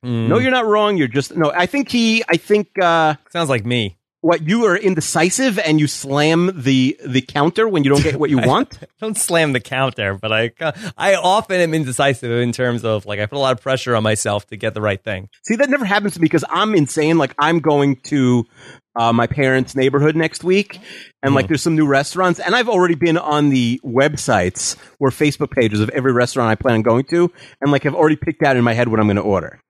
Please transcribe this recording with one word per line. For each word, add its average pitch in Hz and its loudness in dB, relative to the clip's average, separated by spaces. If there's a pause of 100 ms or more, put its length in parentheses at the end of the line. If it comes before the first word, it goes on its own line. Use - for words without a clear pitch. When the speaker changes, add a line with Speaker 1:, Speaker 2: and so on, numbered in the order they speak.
Speaker 1:
Mm. 117 -2
Speaker 2:
No, 175 4
you're 254 2
not 247 0
wrong. 208 2
You're 143 0
just, 135 -4
no, 156 2
I 180 0
think 277 -2
he, 226 2
I 170 2
think, 208 0 (120)
uh, 165 2 (140)
Speaker 1:
Sounds 170 -4
like 120 -2
me. 117 -2 (240)
Speaker 2:
What, 165 0
you 226 2
are 180 2
indecisive 185 0
and 160 2
you 151 2
slam 156 0
the, 131 0
the 131 -2
counter 170 -2
when 180 0
you 135 2
don't 143 4
get 135 -2
what 160 0
you 143 2
Speaker 1:
<laughs> 120 0
Speaker 2:
want? 180 0
Speaker 1:
I - -20 (140)
don't 220 -6
slam 165 0
the 123 0
counter, 120 -4
but 107 -6
I, 113 0 (440)
I 196 0
often 185 0
am 165 0
indecisive 135 -2 (120)
in 120 -2
terms 120 -2
of, 110 -2
like, 104 -8
I 104 -2
put 135 -8
a - -4
lot 131 2
of 117 -4
pressure 131 -2
on 110 0
myself 107 -2
to 110 -16
get 107 -6
the 107 -8
right 104 -2
thing. 101 -8 (160)
Speaker 2:
See, 226 -2
that 269 0
never 277 -2
happens 202 -2
to 170 -6
me 160 2
'cause 156 0
I'm 208 -2
insane. 160 2
Like, 139 -2
I'm 160 2
going 143 2 (100)
to, 123 2 (500)
uh, 117 2
my 117 2
parents' 131 0
neighborhood 139 2
next 160 -4
week, 190 0 (440)
and, 139 2
like, 135 2
Speaker 1:
Mm-hmm. 120 -2
Speaker 2:
there's 143 -2
some 165 0
new 156 4
restaurants, 165 0
and 180 -4
I've 240 0
already 180 2
been 160 0
on 147 0
the 123 0
websites 123 0 (220)
or 135 0
Facebook 147 -2
pages 107 0
of 107 0
every 131 0
restaurant 120 0
I 110 4
plan 120 0
on 110 0
going 120 2
to, 175 0 (280)
and, 143 0
like, 143 0
I've 143 -2
already 156 2
picked - -6
out 135 2
in 120 2
my 117 2
head 120 0
what 110 0
I'm 107 4
gonna 104 2
order. 95 -4